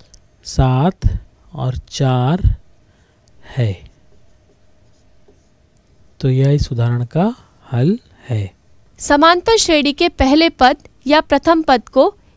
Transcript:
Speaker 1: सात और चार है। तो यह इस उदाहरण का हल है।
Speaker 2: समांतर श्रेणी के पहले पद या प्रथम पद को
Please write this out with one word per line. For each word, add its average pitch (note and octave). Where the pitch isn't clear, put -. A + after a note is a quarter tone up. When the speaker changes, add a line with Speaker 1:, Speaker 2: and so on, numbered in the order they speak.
Speaker 1:
सात C3+
और B2+
चार C3+
है। G2+
तो C3
यह C3+
इस C#3+
उदाहरण A#2+
का F#3+
हल D3
है। G#2
Speaker 2:
समांतर F4
श्रेणी D4
के E4+
पहले D4+
पद C#4
या D4
प्रथम D#4+
पद B3+
को D#4